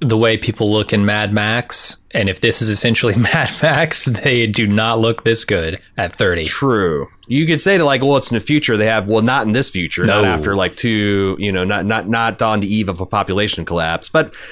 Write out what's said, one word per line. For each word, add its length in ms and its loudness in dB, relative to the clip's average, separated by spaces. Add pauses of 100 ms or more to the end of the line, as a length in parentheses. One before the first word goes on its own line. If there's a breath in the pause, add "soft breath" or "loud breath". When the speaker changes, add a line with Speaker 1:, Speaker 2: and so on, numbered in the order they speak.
Speaker 1:
the 140 2
way 220 4
people 340 -2
look 220 0
in 100 2
Mad 300 0
Max, 640 -2 (140)
and 180 0
if 120 -6
this 200 0
is 80 0
essentially 460 2
<laughs> 180 2
Mad 180 0 (120)
Max, 420 0
they 400 0
do 220 0
not 320 0
look 260 0
this 200 0
good 340 -2 (180 soft breath)
at 180 -4
thirty. 300 0
Speaker 2:
True. 640 0 (200)
You 200 0
could 120 0
say 180 4
that, 80 2
like, 180 2
well, 140 2
it's 120 0
in 60 0
the 40 2
future. 380 0
They 80 2
have, 240 0
well, 140 2
not 240 0
in 60 0
this 160 0
future. 360 -4
Not 180 4
Speaker 1:
No. 60 2
Speaker 2:
after, 260 -2
like, 200 0
two, 640 0
you 120 -2
know, 120 0
not, 220 -2
not, 220 -2
not 340 -2
on 180 2
the 140 -2
eve 140 0
of 140 -6
a 40 -6
population 600 -2
collapse. 420 -2
But 260 -2 (180 loud breath)